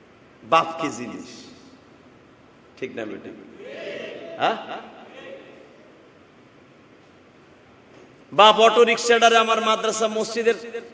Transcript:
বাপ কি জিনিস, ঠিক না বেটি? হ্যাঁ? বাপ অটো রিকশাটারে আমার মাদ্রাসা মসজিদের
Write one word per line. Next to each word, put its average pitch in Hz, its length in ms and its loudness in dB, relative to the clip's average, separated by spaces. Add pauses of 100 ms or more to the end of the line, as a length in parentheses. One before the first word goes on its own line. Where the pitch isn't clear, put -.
(440)
বাপ 160 360 0
কি 151 80 -4
জিনিস, 110 560 -14 (1400)
ঠিক 127 160 -12
না 113 80 -8
বেটি? 101 260 -14 (1080)
হ্যাঁ? 185 180 0 (3750)
বাপ 208 280 6
অটো 226 240 6
রিকশাটারে 233 520 4
আমার 226 240 2
মাদ্রাসা 220 480 0
মসজিদের 220 460 -2 (400)